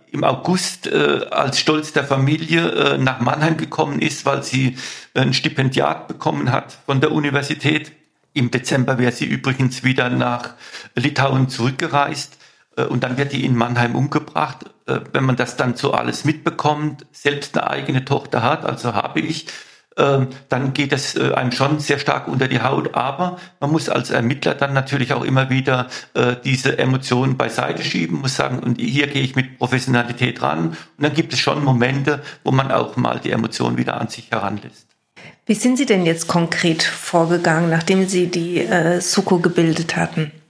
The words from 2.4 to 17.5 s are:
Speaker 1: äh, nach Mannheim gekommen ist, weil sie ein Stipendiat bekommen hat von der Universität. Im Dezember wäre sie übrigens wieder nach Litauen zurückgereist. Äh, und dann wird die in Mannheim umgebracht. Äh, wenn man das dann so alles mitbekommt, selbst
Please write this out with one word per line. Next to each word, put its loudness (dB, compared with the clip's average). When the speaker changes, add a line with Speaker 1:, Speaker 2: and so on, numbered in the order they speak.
Speaker 1:
äh, 2
nach 0
Mannheim 2
gekommen -2
ist, -2
weil 0
sie 0
ein 4
Stipendiat 0
bekommen -2
hat -2
von 2
der 4
Universität. 0
Im 0
Dezember 0
wäre 2
sie -4
übrigens -2
wieder 2
nach -2
Litauen 2
zurückgereist. -2
Äh, 0
und -2
dann -2
wird 0
die -2
in 4
Mannheim 2
umgebracht. -2
Äh, -2
wenn 2
man 2
das -2
dann 0
so 0
alles 0
mitbekommt, -2
selbst -2